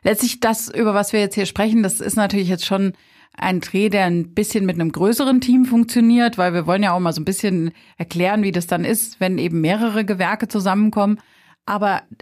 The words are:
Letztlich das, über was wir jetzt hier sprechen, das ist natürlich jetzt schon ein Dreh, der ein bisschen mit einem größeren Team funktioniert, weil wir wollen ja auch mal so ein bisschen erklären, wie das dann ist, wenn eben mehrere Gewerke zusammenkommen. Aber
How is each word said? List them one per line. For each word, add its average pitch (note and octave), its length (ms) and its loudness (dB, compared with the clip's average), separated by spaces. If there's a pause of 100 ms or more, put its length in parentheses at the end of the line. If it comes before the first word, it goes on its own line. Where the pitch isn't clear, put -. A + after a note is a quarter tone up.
Letztlich A3 380 -2
das, A3+ 340 -2
über G#3+ 220 0
was G3+ 180 0
wir G#3+ 60 0
jetzt G3+ 160 -2
hier G3 100 -2
sprechen, A3 380 0
das F#3 160 -2
ist - 160 -6
natürlich G3+ 340 0
jetzt F3+ 160 -4
schon G3 280 0 (440)
ein F#3 220 -2
Dreh, G3+ 300 -2
der F#3+ 160 2
ein F3 280 -2
bisschen G#3 320 -2
mit F3+ 100 -2
einem E3 160 -2
größeren B3 500 2
Team B3+ 240 4
funktioniert, A#3 720 2
weil F3+ 160 2
wir E3+ 120 -2
wollen F#3+ 180 2
ja F#3 100 2
auch F3+ 60 0
mal E3+ 140 0
so D#3+ 80 -6
ein D3+ 40 -8
bisschen F#3 460 -2 (260)
erklären, F3+ 460 0
wie G3 80 0
das F3 140 -2
dann F3 200 -2
ist, - 340 -4
wenn F#3 180 -2
eben E3 240 -2
mehrere G#3+ 440 0
Gewerke G3 420 -2
zusammenkommen. G#3 720 0 (460)
Aber G3 380 -2 (180)